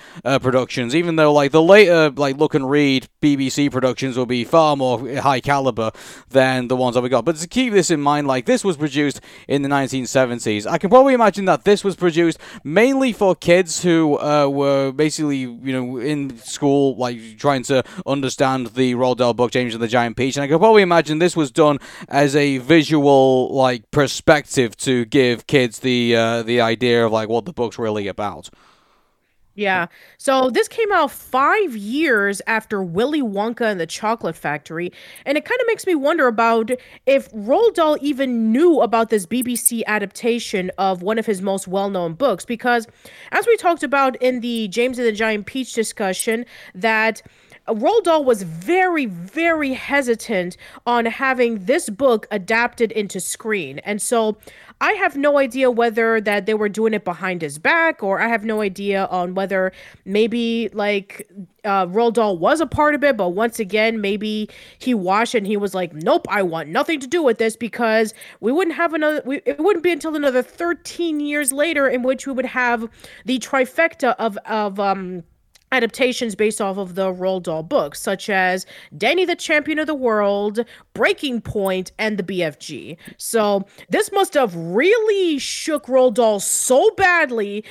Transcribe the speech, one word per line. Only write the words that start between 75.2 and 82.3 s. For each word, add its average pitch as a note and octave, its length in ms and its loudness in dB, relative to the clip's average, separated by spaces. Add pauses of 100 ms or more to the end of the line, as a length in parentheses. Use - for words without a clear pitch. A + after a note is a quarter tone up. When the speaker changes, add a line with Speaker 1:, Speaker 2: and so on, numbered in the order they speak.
Speaker 2:
adaptations A#3+ 640 -2
based G#3+ 240 0
off G3 160 -2
of F#3 180 -8
the F#3+ 180 -2
Roald F#3 300 -4
Dahl E3 220 -6
books, D#3+ 360 -2
such G3 300 -6
as F#3 340 0 (320)
Danny D4 280 2
the E4+ 100 -2
Champion D4+ 460 -2
of D4+ 80 -4
the D#4 60 -2
World, G#3+ 720 0 (280)
Breaking C4+ 480 -2
Point, F#3+ 580 -4
and G#3+ 180 -2
the G3+ 60 -4
B F3 220 -4